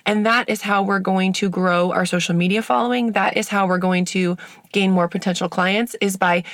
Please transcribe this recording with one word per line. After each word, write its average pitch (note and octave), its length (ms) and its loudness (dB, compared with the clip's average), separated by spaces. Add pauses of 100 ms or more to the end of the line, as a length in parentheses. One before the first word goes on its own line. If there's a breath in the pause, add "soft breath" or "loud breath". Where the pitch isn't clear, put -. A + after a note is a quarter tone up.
And G#3 200 2
that A#3 240 2
is G#3+ 120 -2
how G3+ 200 0
we're G3 180 0
going F#3+ 340 0
to G3+ 160 0
grow F3+ 420 2
our F#3 140 0
social F3 280 -2
media F3+ 280 2
following. A#3 500 0
That G3 240 0
is G#3+ 140 -2
how G3 180 0
we're F3+ 100 0
going F3+ 280 0
to F3+ 320 -2 (340 loud breath)
gain F#3+ 200 2
more F3 180 2
potential F#3 400 -2
clients, G3 500 0
is G3 160 -2
by F3+ 380 2